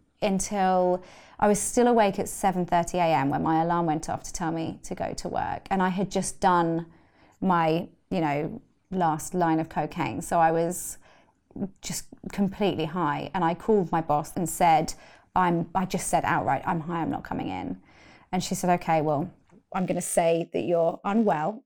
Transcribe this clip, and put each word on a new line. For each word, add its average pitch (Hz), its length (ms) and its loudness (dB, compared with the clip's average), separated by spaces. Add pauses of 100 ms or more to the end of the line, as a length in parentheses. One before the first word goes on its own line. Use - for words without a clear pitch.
(220)
until 185 800 2 (360)
I - 100 4
was 208 100 4
still - 280 2
awake 220 320 4
at 202 100 -2
seven 180 380 0
thirty 175 320 0
A 175 60 2
M 147 260 2
when 139 120 0
my 160 200 2
alarm 170 240 0
went 160 240 -2
off - 140 -6
to - 80 -12
tell 165 180 -4
me 165 320 -6
to - 120 -10
go - 200 -6
to - 140 -8
work. - 420 -4
And 190 120 0
I 185 60 2
had 185 220 -2
just - 300 -4
done 170 460 2 (540)
my, 170 480 2 (220)
you 190 100 -2
know, 151 400 -2 (300)
last 165 420 -2
line 165 280 2
of 156 100 -4
cocaine. 151 500 -4
So 170 180 -2
I 165 120 4
was 170 480 -2 (800)
just - 240 -8 (280)
completely 196 520 0
high. 151 500 -2
And 180 100 0
I 170 100 2
called 190 360 2
my 170 100 0
boss 147 360 -2
and 170 120 -2
said, 160 460 2 (400)
"I'm," 175 400 2
I 185 120 0
just - 220 -4
said - 160 2
outright, 135 420 0
"I'm 170 140 -2
high, 170 220 -4
I'm - 80 -2
not - 140 -4
coming - 240 -6
in." 92 320 -8 (520)
And 185 100 0
she - 120 -4
said, 180 160 0 (100)
"Okay, 160 200 2
well, 151 300 0 (440)
I'm 185 120 -2
gonna 175 160 -2
say 165 500 2
that 170 100 -2
you're 165 420 0
unwell 202 600 0